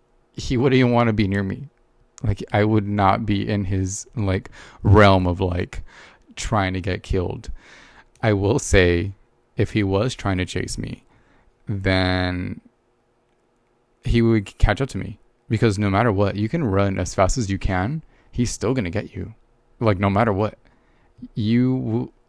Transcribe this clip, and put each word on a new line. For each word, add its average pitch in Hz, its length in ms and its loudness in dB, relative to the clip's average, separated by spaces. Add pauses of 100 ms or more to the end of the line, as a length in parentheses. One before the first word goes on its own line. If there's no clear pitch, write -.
(340)
he - 240 -4
wouldn't 131 200 4
even 123 140 4
wanna 117 220 2
be 104 120 2
near 101 160 -2
me. 98 280 -8 (520)
Like, 104 200 -2 (100)
I 104 120 4
would 107 240 2
not 104 380 2
be 104 220 -2
in 104 160 0
his, 95 420 -4 (100)
like, 98 340 -2 (320)
realm 98 440 8
of, 87 140 0
like, 90 420 -4 (520)
trying 95 400 -2
to 92 60 -4
get 90 220 -4
killed. 95 480 -4 (720)
I 113 100 2
will 101 260 0
say, 90 540 2 (440)
if 110 160 -2
he 107 100 0
was 98 320 -2
trying 95 240 -4
to 90 80 -2
chase - 320 -8
me, - 260 -10 (640)
then 92 920 -2 (1400)
he 120 180 2
would 113 360 0
catch - 220 2
up 135 100 -4
to 101 80 -8
me. 101 200 -10 (300)
Because 107 300 2
no 104 120 0
matter 110 200 2
what, 95 260 0
you 107 120 -2
can 170 160 -2
run 98 340 0
as 90 160 -4
fast 95 240 2
as 101 120 -2
you 98 80 -2
can, 101 440 -2 (300)
he's 120 180 -2
still 113 240 -2
gonna 101 160 -4
get 92 240 -8
you. 92 200 -10 (440)
Like, 107 200 2
no 101 120 2
matter 107 220 2
what. 101 260 -2 (760)
You 123 440 0
w-, 123 340 -4 (160)